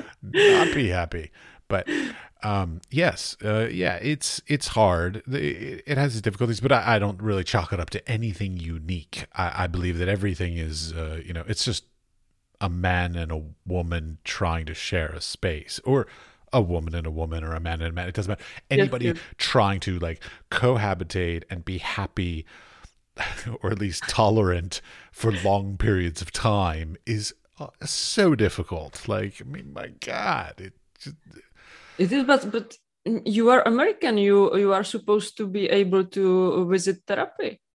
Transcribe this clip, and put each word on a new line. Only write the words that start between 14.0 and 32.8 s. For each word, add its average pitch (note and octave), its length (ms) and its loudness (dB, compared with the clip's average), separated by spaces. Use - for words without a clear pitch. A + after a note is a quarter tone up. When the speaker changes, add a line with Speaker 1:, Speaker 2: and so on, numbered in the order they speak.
Speaker 1:
trying E2 400 -2
to D#2+ 80 -10
share D#2+ 360 -2
a D#2 120 -10
space, - 640 -6
or C3 220 2
a B2 100 4
woman E2 320 -2
and E2 140 -4
a D#2+ 40 -4
woman, D#2+ 320 -4
or D#2+ 100 -6
a D#2+ 80 -4
man E2 200 -4
and E2 100 -4
a - 20 -8
man. F2 160 -6
It F#2 60 -10
doesn't F#2+ 140 -2
matter. - 140 -6
Speaker 2:
Yes, C3+ 60 6
Speaker 1:
Anybody B2 220 2
Speaker 2:
yes. A#2 160 0
Speaker 1:
trying G2 440 4
to, F#2 180 -2
like, E2 220 -4
cohabitate F#2 960 0
and F2 160 -8
be F#2 140 -6
happy, F2 680 -4
<laughs> - 440 -8
or - 100 -2
at G2 80 -2
least G2 280 -4
tolerant F#2+ 760 4
for A2+ 200 0
long G2 460 0
periods F2+ 440 0
of E2+ 100 -10
time F2 640 0
is, G#2+ 280 -4
uh, C#3+ 80 -12
so - 500 2
difficult. F2 720 -2
Like, G2+ 340 -4
I - 40 -16
mean, C#3+ 280 -14
my - 160 -10
God, C#3+ 580 -4
it F#2+ 140 -16
just - 160 -16
Speaker 2:
It F3+ 140 2
is, C4+ 120 2
but, C4 280 4
but - 240 -6